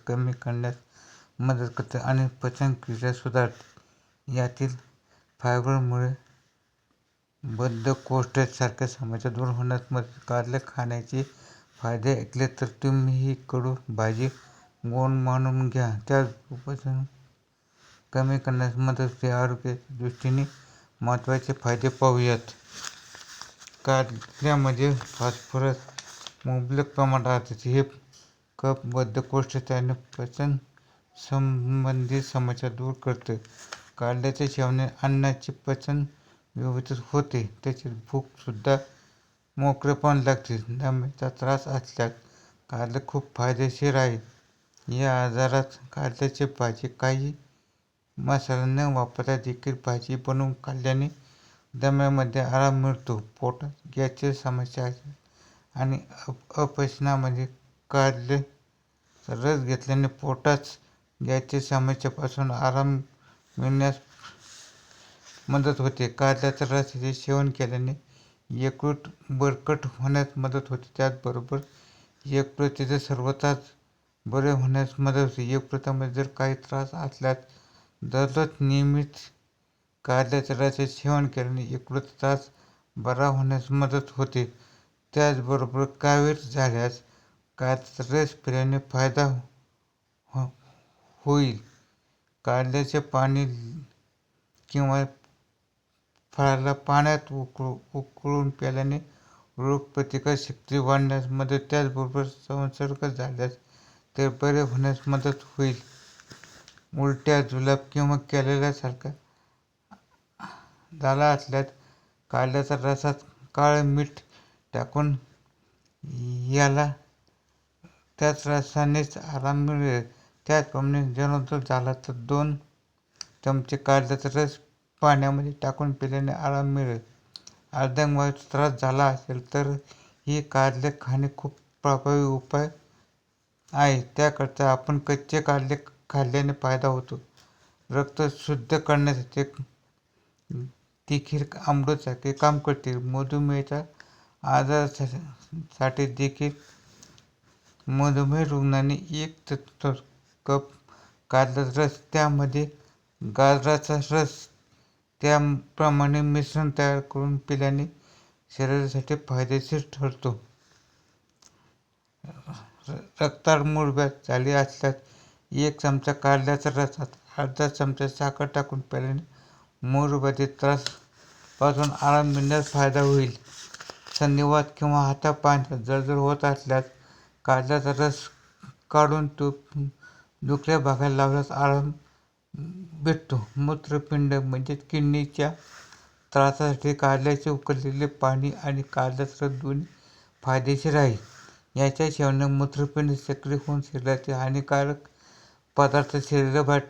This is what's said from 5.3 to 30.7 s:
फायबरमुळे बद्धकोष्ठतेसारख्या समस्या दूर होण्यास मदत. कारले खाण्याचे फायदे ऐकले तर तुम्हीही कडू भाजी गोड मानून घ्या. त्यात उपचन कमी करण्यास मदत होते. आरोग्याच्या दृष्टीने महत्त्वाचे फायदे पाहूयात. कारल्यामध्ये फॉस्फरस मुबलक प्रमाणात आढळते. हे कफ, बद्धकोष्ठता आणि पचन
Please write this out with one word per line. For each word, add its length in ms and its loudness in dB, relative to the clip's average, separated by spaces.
फायबरमुळे 680 0
बद्धकोष्ठतेसारख्या 1500 -2
समस्या 420 -6
दूर 180 -4
होण्यास 320 -2
मदत. 360 -6
कारले 300 -2
खाण्याचे 560 -6
फायदे 340 0
ऐकले 380 -2
तर 140 -4
तुम्हीही 520 2
कडू 240 -2
भाजी 360 0
गोड 280 0
मानून 460 2
घ्या. 200 0
त्यात 180 4
उपचन 520 -4
कमी 260 2
करण्यास 380 -2
मदत 240 0
होते. 300 -2
आरोग्याच्या 680 -2
दृष्टीने 460 -2
महत्त्वाचे 520 0
फायदे 440 0
पाहूयात. 540 2
कारल्यामध्ये 1080 0
फॉस्फरस 840 -2
मुबलक 500 -2
प्रमाणात 360 2
आढळते. 380 -2
हे 140 4
कफ, 260 0
बद्धकोष्ठता 920 -2
आणि 160 0
पचन 380 -2